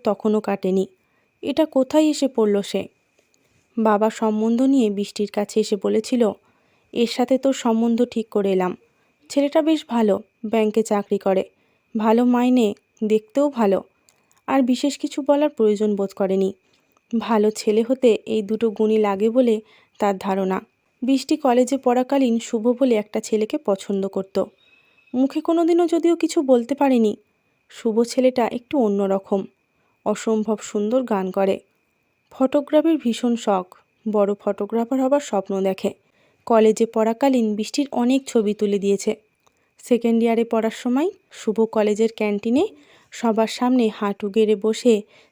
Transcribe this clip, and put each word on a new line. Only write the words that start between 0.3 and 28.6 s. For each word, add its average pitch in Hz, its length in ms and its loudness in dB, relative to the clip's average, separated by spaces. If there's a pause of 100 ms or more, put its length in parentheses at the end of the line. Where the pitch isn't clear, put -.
কাটেনি। 190 480 -2 (540)
এটা 294 240 0
কোথায় 294 380 2
এসে 302 240 0
পড়ল 214 340 0
সে? 196 260 -6 (880)
বাবা 220 320 2
সম্বন্ধ 220 520 0
নিয়ে 269 280 4
বৃষ্টির 202 420 -4
কাছে 208 280 -2
এসে 214 240 0
বলেছিল, 214 480 0 (600)
"এর 233 140 0
সাথে 254 300 0
তোর 269 160 0
সম্বন্ধ 233 520 0
ঠিক 233 240 -6
করে 196 220 -2
এলাম। 185 260 -2 (520)
ছেলেটা 285 320 0
বেশ 311 280 0
ভালো, 214 300 0 (260)
ব্যাংকে 214 380 0
চাকরি 202 340 -2
করে, 190 260 0 (540)
ভালো 226 280 2
মাইনে, 247 480 2 (300)
দেখতেও 220 460 0
ভালো।" 220 340 0 (640)
আর 269 140 2
বিশেষ 262 360 0
কিছু 294 300 -6
বলার 285 220 2
প্রয়োজন 214 460 0
বোধ 196 140 -4
করেনি। 190 440 -2 (640)
ভালো 214 320 0
ছেলে 214 360 0
হতে 247 380 2
এই 220 160 -2
দুটো 220 280 -2
গুণই 214 280 0
লাগে 208 320 0
বলে 226 320 2 (380)
তার 202 180 0
ধারণা। 190 440 -2 (400)
বৃষ্টি 269 360 0
কলেজে 254 400 2
পড়াকালীন 254 640 0
শুভ 226 280 -4
বলে 247 280 2
একটা 214 240 -4
ছেলেকে 214 380 -2
পছন্দ 196 500 -2
করত। 190 360 -4 (720)
মুখে 269 260 0
কোনোদিনও 339 460 2
যদিও 339 280 2
কিছু 330 260 -2
বলতে 254 340 2
পারেনি। 247 420 2 (520)
শুভ 226 340 -2
ছেলেটা 254 440 0
একটু 247 320 -4